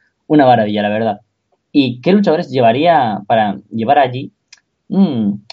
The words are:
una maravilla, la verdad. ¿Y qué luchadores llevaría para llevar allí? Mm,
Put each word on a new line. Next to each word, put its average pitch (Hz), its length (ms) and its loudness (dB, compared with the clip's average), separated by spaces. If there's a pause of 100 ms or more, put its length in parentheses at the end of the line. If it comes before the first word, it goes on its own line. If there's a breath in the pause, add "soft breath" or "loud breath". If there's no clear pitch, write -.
(260)
una 147 200 4
maravilla, 107 360 2
la 104 60 -2
verdad. 107 320 -4 (500)
¿Y 131 300 0
qué 170 120 -2
luchadores 175 380 0
llevaría 127 760 0
para 107 300 0 (120)
llevar 117 300 0
allí? 127 320 -4 (560)
Mm, 127 460 -2 (180)